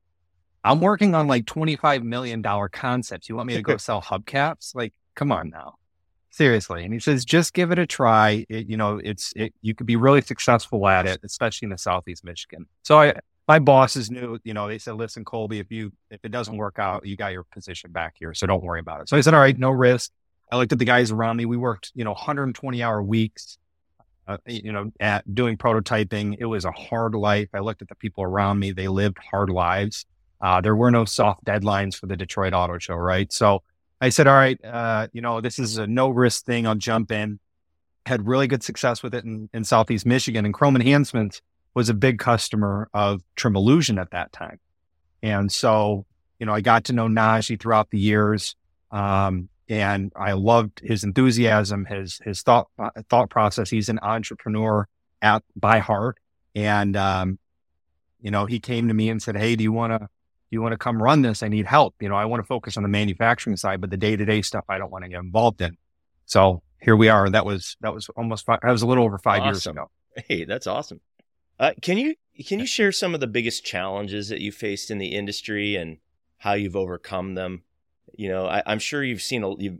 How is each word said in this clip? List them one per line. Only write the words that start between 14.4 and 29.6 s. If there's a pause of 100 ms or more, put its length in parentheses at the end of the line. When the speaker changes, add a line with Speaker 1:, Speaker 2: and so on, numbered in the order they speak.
Speaker 1:
you
know,
they
said,
"Listen,
Colby,
if
you, (180)
if
it
doesn't
work
out,
you
got
your
position
back
here.
So
don't
worry
about
it."
So
I
said,
"All
right,
no
risk." (380)
I
looked
at
the
guys
around
me.
We
worked,
you
know,
hundred
twenty
hour
weeks, (680)
uh,
y-,
you
know,
at
doing
prototyping.
It
was
a
hard
life.
I
looked
at
the
people
around
me.
They
lived (120)
hard
lives. (340)